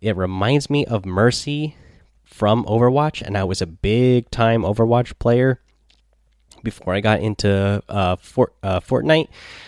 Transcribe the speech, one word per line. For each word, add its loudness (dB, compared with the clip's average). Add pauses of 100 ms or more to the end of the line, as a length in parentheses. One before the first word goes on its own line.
it -2
reminds 0
me 0
of -4
Mercy -2 (480)
from 0
Overwatch, 0
and -6
I 0
was -4
a -2
big-time 0
Overwatch 0
player 2 (1040)
before -6
I -2
got 2
into, 0
uh, -2
Fort-, -2 (100)
uh, -2
Fortnite. 0 (400)